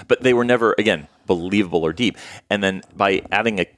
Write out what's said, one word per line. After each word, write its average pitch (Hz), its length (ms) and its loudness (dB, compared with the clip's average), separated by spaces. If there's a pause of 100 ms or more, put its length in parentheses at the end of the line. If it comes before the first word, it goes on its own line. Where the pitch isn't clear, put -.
But - 160 0
they 127 100 4
were 120 120 2
never, 117 320 2
again, 95 300 0 (180)
believable 87 600 0
or 80 60 0
deep. 101 260 -2 (320)
And 101 140 -2
then 95 180 -2 (140)
by 98 260 0 (120)
adding 107 260 0
a 87 60 2 (120)